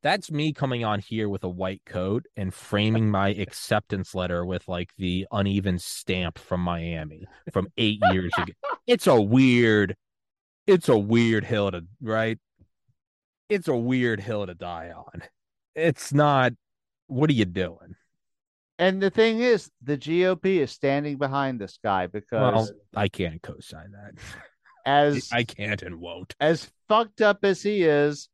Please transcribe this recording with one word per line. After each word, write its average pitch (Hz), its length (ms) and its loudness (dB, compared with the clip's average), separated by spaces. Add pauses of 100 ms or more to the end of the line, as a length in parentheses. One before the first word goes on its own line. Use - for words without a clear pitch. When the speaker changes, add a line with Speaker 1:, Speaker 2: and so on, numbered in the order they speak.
Speaker 1:
That's 180 280 -2
me 151 220 -2
coming 127 320 -2
on 104 140 0
here 107 280 -4
with 101 160 -6
a 92 60 -4
white 92 360 -8
coat 95 420 -4 (100)
and 92 160 -6
framing 107 560 0
my 98 200 0
acceptance 101 840 -4
letter 90 320 -4
with, 90 220 -6
like, 90 300 -8
the 92 340 -4
uneven 98 480 0
stamp 90 580 -6
from 90 240 -6
Miami 85 640 -6 (260)
from 92 160 -2 (100)
eight 107 220 0 (120)
years 92 260 -2
ago. - 160 -6 (100)
Speaker 2:
<laughs> - 0 - (240)
Speaker 1:
It's 240 200 2
a 135 140 6
weird, 113 760 4 (680)
it's 185 220 4
a 123 100 6
weird 113 460 2
hill 101 280 0
to, 87 120 -8 (180)
right? 113 380 -2 (1080)
It's 196 180 0
a 147 80 2
weird 120 460 0
hill 104 240 -4
to 92 80 -12
die 85 420 -12
on. - 280 -16 (520)
It's 156 380 0
not, 139 400 4 (540)
what 143 220 2
are 151 40 6
you 110 100 4
doing? 87 520 -6 (840)
Speaker 2:
And 190 220 2
the 196 80 2
thing 226 320 2
is, 240 280 2 (140)
the 143 140 -2
G 165 280 0
O 185 120 2
P 190 220 0
is 135 120 0
standing 143 460 -2
behind 135 420 -2
this 98 240 -12
guy 92 240 0
because 104 240 -10
Speaker 1:
Well, 113 380 2 (260)
I 101 140 2
can't 82 340 -6
co-sign - 480 -18
that. 101 220 -20 (720)
Speaker 2:
as 143 480 4
Speaker 1:
I 120 100 2
can't 104 380 -6
and 87 180 -12
won't. 87 400 -14
Speaker 2:
as 156 320 0 (160)
fucked 220 340 0
up 202 220 4
as 196 180 2
he 202 220 0
is 147 500 2